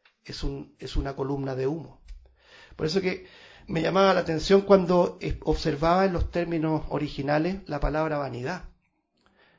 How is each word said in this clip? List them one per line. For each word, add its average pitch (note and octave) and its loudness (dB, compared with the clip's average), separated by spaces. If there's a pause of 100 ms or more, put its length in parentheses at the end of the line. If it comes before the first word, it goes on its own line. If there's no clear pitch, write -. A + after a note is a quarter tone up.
(240)
Es - -10
un, C#3 -6
es - -10
una C#3 -2
columna C3+ -4
de C3 -2
humo. D3+ -8 (720)
Por D#3 -4
eso F3+ 0
que F#3 -4 (400)
me E3+ -2
llamaba F#3 4
la F3+ 4
atención E3+ 4
cuando, F3+ 4
eh, D3+ -4
observaba E3 2
en F#3 0
los E3 -2
términos D#3+ -2
originales D3+ -2
la D3 -6
palabra D3 -2
vanidad C3+ -8 (960)